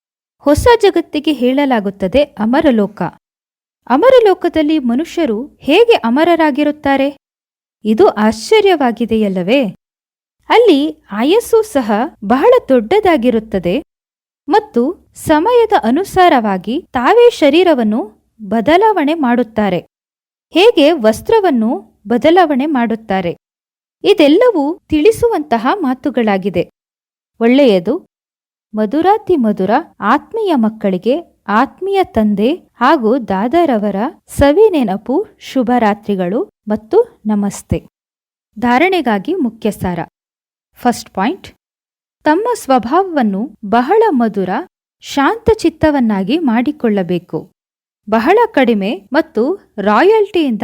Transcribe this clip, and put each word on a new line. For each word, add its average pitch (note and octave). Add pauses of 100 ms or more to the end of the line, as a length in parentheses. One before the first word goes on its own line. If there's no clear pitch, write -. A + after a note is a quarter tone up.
(400)
ಹೊಸ D4 (140)
ಜಗತ್ತಿಗೆ D#4+
ಹೇಳಲಾಗುತ್ತದೆ B3
ಅಮರಲೋಕ. A#3 (840)
ಅಮರಲೋಕದಲ್ಲಿ E4+
ಮನುಷ್ಯರು B3+
ಹೇಗೆ A4
ಅಮರರಾಗಿರುತ್ತಾರೆ? D4 (680)
ಇದು A3
ಆಶ್ಚರ್ಯವಾಗಿದೆಯಲ್ಲವೇ? A3+ (760)
ಅಲ್ಲಿ D#4
ಆಯಸ್ಸು F4
ಸಹ B3+ (340)
ಬಹಳ C#4 (160)
ದೊಡ್ಡದಾಗಿರುತ್ತದೆ A#3+ (680)
ಮತ್ತು E4+
ಸಮಯದ A4 (100)
ಅನುಸಾರವಾಗಿ B3+
ತಾವೇ G#4
ಶರೀರವನ್ನು D4 (300)
ಬದಲಾವಣೆ D4
ಮಾಡುತ್ತಾರೆ. A#3 (760)
ಹೇಗೆ F4
ವಸ್ತ್ರವನ್ನು C#4+ (280)
ಬದಲಾವಣೆ C#4+
ಮಾಡುತ್ತಾರೆ? A3 (640)
ಇದೆಲ್ಲವೂ E4+ (100)
ತಿಳಿಸುವಂತಹ D#4
ಮಾತುಗಳಾಗಿದೆ. A3 (680)
ಒಳ್ಳೆಯದು. A#3 (680)
ಮಧುರಾತಿ E4+
ಮಧುರ G#3 (300)
ಆತ್ಮೀಯ D#4
ಮಕ್ಕಳಿಗೆ A3
ಆತ್ಮೀಯ F4
ತಂದೆ G#3+
ಹಾಗೂ B3+
ದಾದಾರವರ G#3+ (320)
ಸವಿ D#4
ನೆನಪು, C4 (140)
ಶುಭರಾತ್ರಿಗಳು G#3 (180)
ಮತ್ತು C#4
ನಮಸ್ತೆ. G3+ (720)
ಧಾರಣೆಗಾಗಿ B3+
ಮುಖ್ಯ A3+
ಸಾರ. F3+ (760)
ಫಸ್ಟ್ -
ಪಾಯಿಂಟ್, A#3 (760)
ತಮ್ಮ F4
ಸ್ವಭಾವವನ್ನು C4
ಬಹಳ B3+
ಮಧುರ, A3 (500)
ಶಾಂತಚಿತ್ತವನ್ನಾಗಿ D4
ಮಾಡಿಕೊಳ್ಳಬೇಕು. G#3 (580)
ಬಹಳ A#3 (140)
ಕಡಿಮೆ A#3
ಮತ್ತು D#4
ರಾಯಲ್ಟಿಯಿಂದ D4